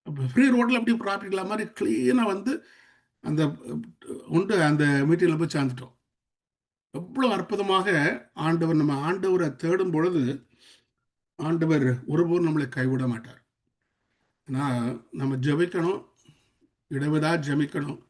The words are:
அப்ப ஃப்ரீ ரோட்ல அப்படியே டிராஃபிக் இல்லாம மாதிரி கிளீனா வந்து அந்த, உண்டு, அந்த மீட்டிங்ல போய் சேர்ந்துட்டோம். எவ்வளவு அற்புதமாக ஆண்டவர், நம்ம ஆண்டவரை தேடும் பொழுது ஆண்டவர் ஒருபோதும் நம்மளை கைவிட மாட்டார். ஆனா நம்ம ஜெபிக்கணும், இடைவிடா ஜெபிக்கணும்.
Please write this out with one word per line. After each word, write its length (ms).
அப்ப 220
ஃப்ரீ 160
ரோட்ல 280
அப்படியே 200
டிராஃபிக் 300
இல்லாம 200
மாதிரி 220
கிளீனா 560
வந்து 400
அந்த, 360
உண்டு, 360
அந்த 220
மீட்டிங்ல 520
போய் 160
சேர்ந்துட்டோம். 460
எவ்வளவு 420
அற்புதமாக 1000
ஆண்டவர், 420
நம்ம 380
ஆண்டவரை 420
தேடும் 360
பொழுது 540
ஆண்டவர் 720
ஒருபோதும் 420
நம்மளை 220
கைவிட 380
மாட்டார். 380
ஆனா 480
நம்ம 240
ஜெபிக்கணும், 720
இடைவிடா 440
ஜெபிக்கணும். 760